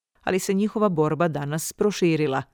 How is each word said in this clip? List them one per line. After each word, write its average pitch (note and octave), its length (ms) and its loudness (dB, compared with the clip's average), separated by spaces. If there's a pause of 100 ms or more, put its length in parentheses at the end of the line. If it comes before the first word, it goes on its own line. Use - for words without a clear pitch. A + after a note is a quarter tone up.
(220)
ali F#3 180 -2
se G3 140 -2
njihova G#3 360 0
borba D#3 380 2
danas D3 460 -6
proširila. D#3 720 0 (100)